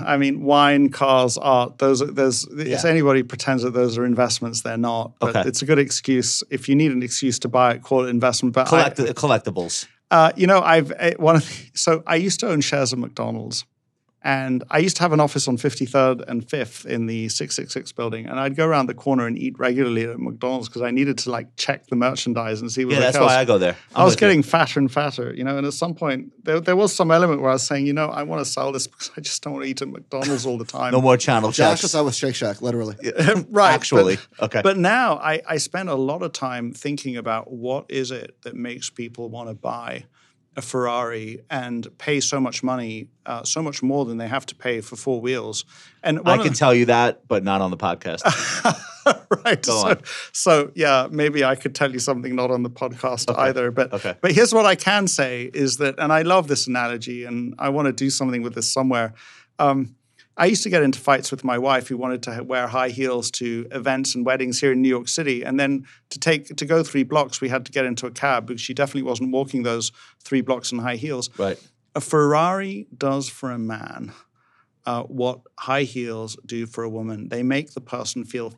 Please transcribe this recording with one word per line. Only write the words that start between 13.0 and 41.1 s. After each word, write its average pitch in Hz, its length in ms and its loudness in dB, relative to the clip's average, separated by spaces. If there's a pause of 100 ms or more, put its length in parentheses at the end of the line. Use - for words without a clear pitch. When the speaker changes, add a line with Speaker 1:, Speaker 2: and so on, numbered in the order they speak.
Speaker 1:
McDonald's. 117 640 -8 (600)
And 131 460 -2
I 156 80 2
used 175 200 2
to 170 40 0
have 175 100 2
an 151 60 4
office 147 300 2
on 123 80 2
fifty-third 131 720 2
and 120 200 -6
Fifth 123 380 -8
in 120 200 -4
the 113 220 -4
six - 280 -6
six - 160 -8
six - 180 -10
building, 113 360 -8
and 127 120 -8
I'd 139 160 -2
go 160 100 2
around 147 220 2
the 120 80 -4
corner 127 320 0
and 117 100 -4
eat 127 220 -6
regularly 123 460 0
at 117 160 -8
McDonald's 123 480 -4
'cause 120 120 -10
I 120 120 -2
needed 135 260 0
to, - 140 -4
like, 120 240 -6
check - 320 -6
the 123 80 -2
merchandise 117 640 -2
and 117 100 -8
see 127 140 -2
what 123 80 0
Speaker 2:
Yeah, 143 80 2
Speaker 1:
the 127 60 6
Speaker 2:
that's 127 100 4
Speaker 1:
hell's 135 140 6
Speaker 2:
why 127 80 6
I 131 60 4
go 113 140 6
there. 90 160 2 (220)
I'm 170 60 6
Speaker 1:
I - 20 8
was 185 100 8
Speaker 2:
with - 80 0
you. 208 60 8
Speaker 1:
getting 160 160 6
fatter 160 340 0
and 139 140 2
fatter, 135 420 -4
you 127 80 -6
know, 139 160 -4
and 139 80 -4
at 143 60 -4
some 170 220 -4
point, 135 380 -6 (120)
there, 160 160 0
there 180 160 2
was 202 180 4
some 165 160 2
element 165 300 4
where 135 100 2
I 131 40 4
was 131 120 -2
saying, 139 220 0
"You 143 60 0
know, 151 120 -2
I 147 160 -6
wanna 151 220 -4
sell 135 260 -4
this 131 160 -4
because - 300 -12
I 156 60 -14
just - 200 -6
don't 143 120 -8
wanna 135 120 -8
eat 135 160 -6
at 135 60 -8
McDonald's 135 580 -6
all 123 100 -2
the 113 80 -6
time." 127 280 -4
Speaker 2:
<laughs> 127 60 6
No - 20 4
more 131 160 8
channel 113 340 2
Speaker 3:
Josh - 300 4
Speaker 2:
checks. - 40 -2
Speaker 3:
is - 120 -2
always 143 200 0
Shake 135 200 -2
Shack, 104 260 -6
literally. 117 400 -4
Speaker 1:
Yeah, 175 440 2
<laughs> - 40 -18
right, 202 240 6
Speaker 2:
Actually, 98 440 4 (200)
Speaker 1:
but, 117 60 0
Speaker 2:
okay. 107 180 -2
Speaker 1:
but - 160 4
now 202 380 2
I, 156 320 -2
I 165 80 -2
spend 180 320 -6
a 143 80 -2
lot 139 260 -2
of 165 100 -6
time 123 400 -8
thinking 139 440 -6
about 113 340 -6
what 127 380 -6
is 131 240 -4
it - 300 -14
that 120 120 -14
makes 120 340 -12
people 120 420 -12
wanna 117 240 -12
buy 120 500 -10 (500)
a - 60 -10
Ferrari 120 880 -4